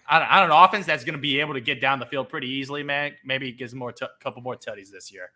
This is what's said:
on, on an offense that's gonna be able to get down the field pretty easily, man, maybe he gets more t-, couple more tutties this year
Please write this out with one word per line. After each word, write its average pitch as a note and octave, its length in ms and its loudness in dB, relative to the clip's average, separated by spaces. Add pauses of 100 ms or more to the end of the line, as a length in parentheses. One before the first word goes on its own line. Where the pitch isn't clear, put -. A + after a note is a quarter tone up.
on, D#3 140 4
on D3+ 220 4
an E3 60 2
offense F#3 360 6
that's D3+ 180 0
gonna D#3 140 -6
be C#3 220 0
able D3+ 140 -2
to C3 60 -6
get C3 200 -4
down C3+ 180 2
the A#2+ 80 -10
field C3+ 220 -6
pretty C#3 200 -8
easily, C#3 340 -6
man, C#3+ 320 -4 (100)
maybe C3 220 -4
he A#2+ 60 -8
gets B2 220 -12
more B2 180 -10
t-, C3 140 -10 (140)
couple B2 220 -10
more B2 140 -8
tutties G2+ 340 -14
this F#2+ 220 -20
year F2+ 240 -16